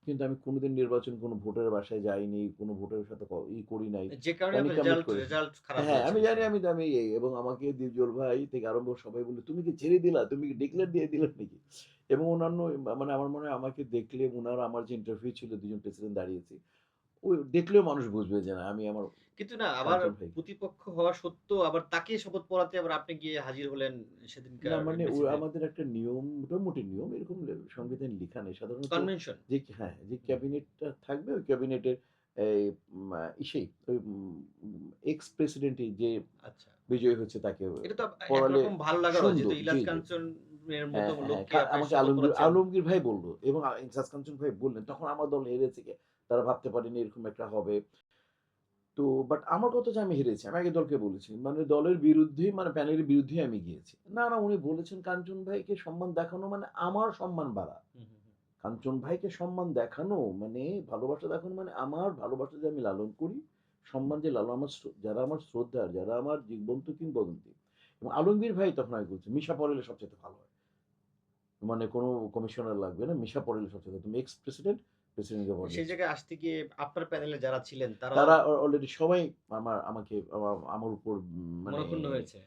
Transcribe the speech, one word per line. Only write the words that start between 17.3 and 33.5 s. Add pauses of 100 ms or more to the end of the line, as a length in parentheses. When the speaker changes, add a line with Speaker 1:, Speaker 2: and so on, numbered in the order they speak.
Speaker 1:
দেখলেও
মানুষ
বুঝবে
যে
না,
আমি
আমার (260)
Speaker 2:
কিন্তু
না,
আবার
Speaker 1:
কাঞ্চন
ভাই।
Speaker 2:
প্রতিপক্ষ
হওয়া
সত্ত্বেও
আবার
তাকে
শপথ
পড়াতে
আবার
আপনি
গিয়ে
হাজির
হলেন (360)
সেদিনকার
Speaker 1:
না,
মানে
ও
Speaker 2:
এমবিসিতে।
Speaker 1:
আমাদের
একটা
নিয়ম, (120)
মোটামুটি
নিয়ম,
এরকম
লে-,
সংবিধান
লেখা
নেই।
সাধারণত
Speaker 2:
কনভেনশন।
Speaker 1:
যে, (160)
হ্যাঁ, (100)
যে
Speaker 2:
হুম।
Speaker 1:
ক্যাবিনেটটা (120)
থাকবে,
ওই
ক্যাবিনেটের (400)
এই, (260)
উম,
আহ, (100)
ইসেই, (180)